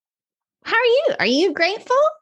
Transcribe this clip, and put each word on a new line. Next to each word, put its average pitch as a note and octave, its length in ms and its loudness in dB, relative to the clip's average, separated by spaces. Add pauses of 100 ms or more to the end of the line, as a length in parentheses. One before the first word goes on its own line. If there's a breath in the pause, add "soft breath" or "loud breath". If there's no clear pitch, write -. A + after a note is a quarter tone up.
(640)
"How - 140 -4
are B4 80 0
you? B4+ 200 2 (140)
Are E3+ 60 0
you C#4+ 280 0
grateful?" G4 440 -2 (240)